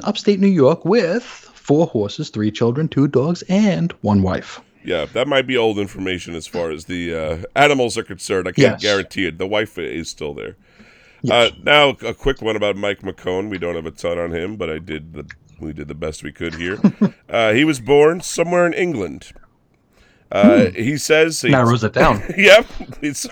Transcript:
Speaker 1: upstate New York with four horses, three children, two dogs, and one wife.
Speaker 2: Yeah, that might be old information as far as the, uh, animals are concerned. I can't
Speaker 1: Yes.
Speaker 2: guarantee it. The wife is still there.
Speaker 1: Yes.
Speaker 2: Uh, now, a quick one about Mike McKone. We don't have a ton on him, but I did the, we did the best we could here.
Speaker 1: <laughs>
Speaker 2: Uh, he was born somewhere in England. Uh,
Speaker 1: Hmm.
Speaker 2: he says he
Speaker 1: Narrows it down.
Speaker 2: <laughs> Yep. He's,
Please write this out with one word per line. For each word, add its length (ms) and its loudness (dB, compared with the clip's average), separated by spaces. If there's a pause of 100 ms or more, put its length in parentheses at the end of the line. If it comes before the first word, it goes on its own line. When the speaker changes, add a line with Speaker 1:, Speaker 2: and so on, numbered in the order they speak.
Speaker 1:
upstate 340 0
New 80 4
York 380 4
with 360 0
four 640 -2
horses, 420 -6
three 220 -2
children, 360 -2
two 220 0
dogs, 400 -2
and 500 2
one 220 2
wife. 400 -4 (240)
Speaker 2:
Yeah, 260 -4
that 160 -2
might 180 0
be 120 -2
old 200 0
information 580 -6
as 120 -12
far 240 -6
as 140 -10
the, 280 -6
uh, 240 -6 (160)
animals 440 2
are 60 -4
concerned. 440 -4
I 60 -8
can't 280 4
Speaker 1:
Yes. 0 -
Speaker 2:
guarantee 440 -2
it. 140 -6
The 60 -4
wife 320 -4
is 300 -8
still 260 -10
there. 220 -12 (640)
Speaker 1:
Yes. 300 4
Speaker 2:
Uh, 100 -16
now, 280 4 (120)
a 120 -6
quick 280 -4
one 140 -2
about 220 0
Mike 240 -4
McKone. 480 -6
We 80 -8
don't 180 -4
have 100 -8
a 60 -10
ton 260 -6
on 140 -4
him, 240 -6
but 140 -6
I 100 -6
did 320 -12
the, 140 -14 (340)
we 140 -10
did 160 -12
the 60 -12
best 280 -10
we 80 -12
could 240 -8
here. 240 -6 (220)
Speaker 1:
<laughs> 280 -4
Speaker 2:
Uh, 220 2
he 140 4
was 160 0
born 400 4
somewhere 440 0
in 80 0
England. 600 -6 (960)
Uh, 340 6
Speaker 1:
Hmm. 100 -2
Speaker 2:
he 220 -2
says 440 2
he 80 0
Speaker 1:
Narrows 340 4
it 100 -2
down. 360 2
Speaker 2:
<laughs> 80 -8
Yep. 300 8 (340)
He's, 300 -6